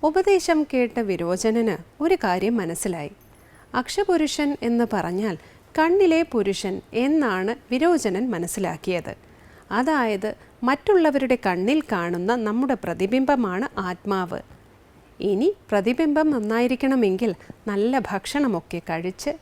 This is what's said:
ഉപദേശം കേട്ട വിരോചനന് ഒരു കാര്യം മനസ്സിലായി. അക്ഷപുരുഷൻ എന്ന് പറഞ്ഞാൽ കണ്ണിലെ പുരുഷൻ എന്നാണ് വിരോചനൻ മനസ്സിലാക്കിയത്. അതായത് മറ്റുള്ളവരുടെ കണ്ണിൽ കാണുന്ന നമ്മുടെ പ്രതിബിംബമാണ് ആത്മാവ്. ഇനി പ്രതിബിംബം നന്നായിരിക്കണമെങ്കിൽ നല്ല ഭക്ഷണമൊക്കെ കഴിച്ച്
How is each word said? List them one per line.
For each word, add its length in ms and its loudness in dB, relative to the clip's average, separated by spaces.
ഉപദേശം 520 4
കേട്ട 260 0
വിരോചനന് 640 0
ഒരു 200 4
കാര്യം 380 0
മനസ്സിലായി. 520 -6
അക്ഷപുരുഷൻ 680 0
എന്ന് 260 2
പറഞ്ഞാൽ 420 -2
കണ്ണിലെ 420 4
പുരുഷൻ 420 -2
എന്നാണ് 480 0
വിരോചനൻ 520 2
മനസ്സിലാക്കിയത്. 800 -4
അതായത് 580 0
മറ്റുള്ളവരുടെ 840 2
കണ്ണിൽ 340 2
കാണുന്ന 400 -2
നമ്മുടെ 360 0
പ്രതിബിംബമാണ് 840 0
ആത്മാവ്. 520 -4
ഇനി 300 0
പ്രതിബിംബം 600 2
നന്നായിരിക്കണമെങ്കിൽ 1000 0
നല്ല 320 0
ഭക്ഷണമൊക്കെ 680 -4
കഴിച്ച് 420 -6